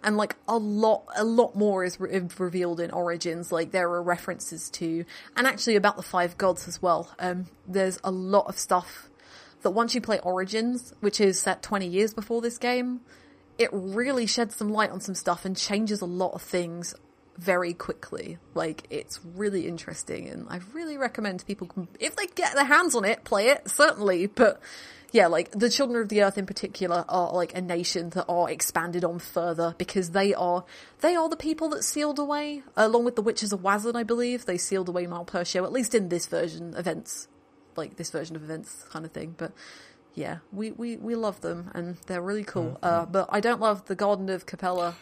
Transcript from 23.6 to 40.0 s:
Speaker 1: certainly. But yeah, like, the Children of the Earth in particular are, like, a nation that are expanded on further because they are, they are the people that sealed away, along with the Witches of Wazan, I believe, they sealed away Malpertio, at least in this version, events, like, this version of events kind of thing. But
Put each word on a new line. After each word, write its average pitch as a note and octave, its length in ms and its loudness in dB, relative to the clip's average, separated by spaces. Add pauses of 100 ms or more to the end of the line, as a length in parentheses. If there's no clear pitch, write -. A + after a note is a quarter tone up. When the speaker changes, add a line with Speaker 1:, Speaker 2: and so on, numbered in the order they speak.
Speaker 1:
certainly. G3+ 580 4
But G#3+ 320 4 (540)
yeah, G#3 140 8
like, E3+ 240 2
the G#3 180 2
Children A#3+ 320 2
of G#3+ 80 -2
the G#3 140 4
Earth G3 160 4
in F#3+ 80 -2
particular F3+ 640 -2
are, F3 240 2
like, E3+ 200 0
a F#3+ 60 -4
nation F3 500 -2
that F3 160 -2
are F3 240 2
expanded E3+ 540 -2
on E3+ 140 -2
further E3+ 580 -2
because F3+ 360 -2
they G3 200 4
are, F3+ 320 0 (360)
they E4 140 4
are E4 140 2
the E4+ 80 -4
people D#4 340 -2
that D4+ 140 -4
sealed D4 340 -2
away, D4 440 -4 (120)
along A3+ 300 6
with A#3+ 120 0
the A3 60 2
Witches G#3+ 300 -2
of G3 80 -2
Wazan, G#3 360 0
I A#3+ 60 -2
believe, A#3+ 440 -2
they F3+ 120 0
sealed F#3 300 -2
away F3+ 180 -2
Malpertio, F3 580 -2
at F3 80 -4
least B3 220 2
in G3+ 140 4
this E3+ 180 0
version, E3+ 480 -2
events, - 540 -6 (480)
like, D#3 200 -8
this D#3+ 120 -8
version D#3+ 280 -6
of D3+ 80 -12
events D#3+ 460 -12
kind D#3+ 140 -10
of E3+ 80 -14
thing. D#3+ 240 -10
But - 160 -8 (640)